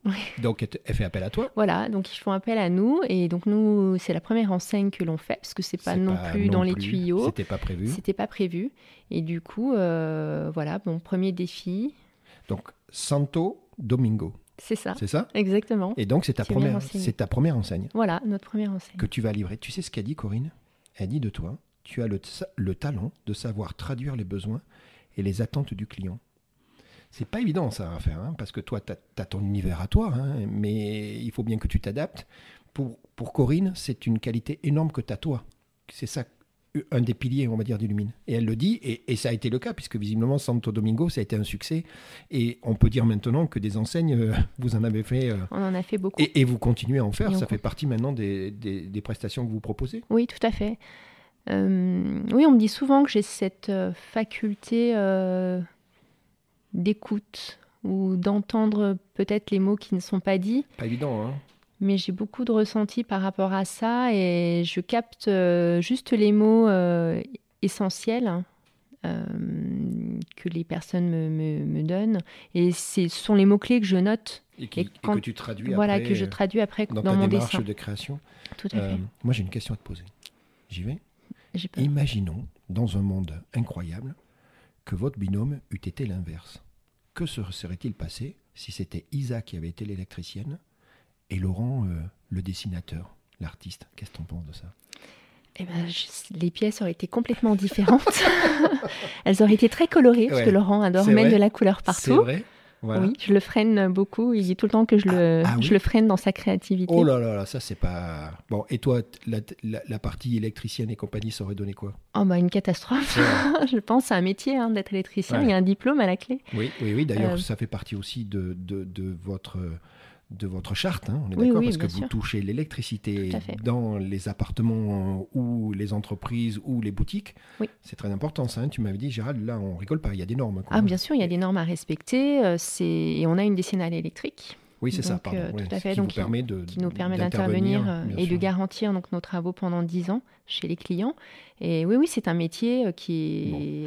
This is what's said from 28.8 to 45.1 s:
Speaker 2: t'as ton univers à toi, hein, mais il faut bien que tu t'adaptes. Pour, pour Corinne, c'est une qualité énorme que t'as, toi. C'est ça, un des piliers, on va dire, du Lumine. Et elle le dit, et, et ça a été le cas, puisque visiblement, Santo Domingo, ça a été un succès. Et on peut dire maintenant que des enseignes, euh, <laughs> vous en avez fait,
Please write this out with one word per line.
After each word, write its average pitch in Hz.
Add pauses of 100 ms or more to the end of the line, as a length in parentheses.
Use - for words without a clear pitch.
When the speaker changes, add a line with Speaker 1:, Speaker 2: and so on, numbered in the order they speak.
Speaker 2:
t'as 95
ton 98
univers 90
à 95
toi, 202
hein, 135 (160)
mais 104
il 117
faut 120
bien 110
que -
tu -
t'adaptes. 120 (480)
Pour, 131 (180)
pour 117
Corinne, 165
c'est -
une 113
qualité 117
énorme 151
que 127
t'as, -
toi. 139 (480)
C'est -
ça, 123 (640)
un 123
des 123
piliers, 131
on 110
va 110
dire, 113
du 110
Lumine. 104 (140)
Et 120
elle 117
le 110
dit, 196
et, 123
et 113
ça -
a 117
été 113
le 123
cas, 233
puisque -
visiblement, 110
Santo 120
Domingo, 110
ça -
a 104
été 110
un 104
succès. 160 (460)
Et 120
on 113
peut 120
dire 113
maintenant 117
que -
des 101
enseignes, 143
euh, 113 (140)
<laughs> -
vous 120
en 110
avez 107
fait, 123